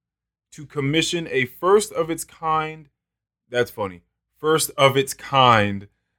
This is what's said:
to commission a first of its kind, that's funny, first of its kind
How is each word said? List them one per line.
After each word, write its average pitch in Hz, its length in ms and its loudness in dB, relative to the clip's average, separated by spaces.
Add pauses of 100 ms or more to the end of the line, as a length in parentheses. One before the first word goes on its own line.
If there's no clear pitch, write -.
(540)
to 147 140 -18
commission 156 640 -4
a 131 140 0
first 202 480 0
of 165 180 -4
its 160 140 -8
kind, 156 640 -6 (600)
that's 123 220 -2
funny, 92 320 -8 (340)
first 156 400 -2
of 135 200 4
its 135 180 -2
kind 104 720 2 (320)